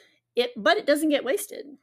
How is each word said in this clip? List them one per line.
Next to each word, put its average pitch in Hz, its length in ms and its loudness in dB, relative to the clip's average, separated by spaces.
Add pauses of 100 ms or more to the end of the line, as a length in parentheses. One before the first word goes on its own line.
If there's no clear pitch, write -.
(360)
It, 240 200 -2
but 311 220 2
it - 80 -6
doesn't 302 240 2
get 277 160 0
wasted. - 400 -4 (180)